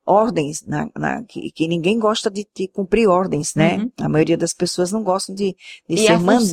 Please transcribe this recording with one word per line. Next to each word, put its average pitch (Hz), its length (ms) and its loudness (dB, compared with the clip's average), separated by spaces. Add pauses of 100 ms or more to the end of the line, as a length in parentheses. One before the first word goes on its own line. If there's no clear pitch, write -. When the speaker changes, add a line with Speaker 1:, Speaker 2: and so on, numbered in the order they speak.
Speaker 1:
ordens, 170 640 0
na, 151 300 -6
na, 147 260 -4
que, - 300 -12
que 160 160 -2
ninguém 175 300 0
gosta 214 300 0
de, 202 160 -6 (100)
de 190 120 -6
cumprir 214 420 0
ordens, 175 460 0
né? 165 220 2
Speaker 2:
Uhum. 220 140 -4 (100)
Speaker 1:
A - 80 -2
maioria 156 280 2
das 170 160 -2
pessoas 180 380 -2
não 220 140 -2
gostam 190 280 -2
de, 190 240 -4 (320)
de 165 60 -2
Speaker 2:
E 170 40 0
Speaker 1:
ser 214 160 4
Speaker 2:
a 170 40 4
função 180 160 4 (180)